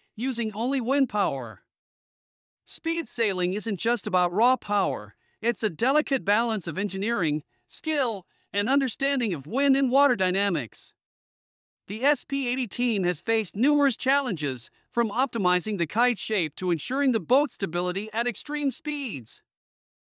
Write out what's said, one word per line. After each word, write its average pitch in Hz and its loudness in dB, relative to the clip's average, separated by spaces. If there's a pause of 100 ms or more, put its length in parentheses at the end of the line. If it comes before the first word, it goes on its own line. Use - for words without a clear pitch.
(160)
using 226 -2
only 254 0
wind 262 2
power. 135 -2 (1040)
Speed 330 -4
sailing 185 0
isn't 208 -2
just 233 -2
about 180 2
raw 240 4
power, 143 -2 (260)
it's 233 0
a 202 0
delicate 262 0
balance 214 0
of 160 -4
engineering, 190 0 (260)
skill, 254 -2 (260)
and 208 0
understanding 269 2
of 139 -6
wind 269 4
and 269 2
water 269 4
dynamics. 185 -2 (920)
The 220 -4
S 285 2
P 269 -2
eighty 247 -2
team 226 2
has 175 0
faced 220 0
numerous 277 4
challenges, 185 -2 (220)
from 233 0
optimizing 202 0
the 165 0
kite 240 0
shape 180 -2
to 180 -2
ensuring 262 0
the 226 0
boat's 254 2
stability 180 -2
at 233 -2
extreme 285 -4
speeds. 247 -8 (600)